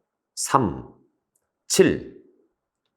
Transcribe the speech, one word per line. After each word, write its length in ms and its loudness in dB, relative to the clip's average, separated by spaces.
삼, 580 -2
칠, 520 0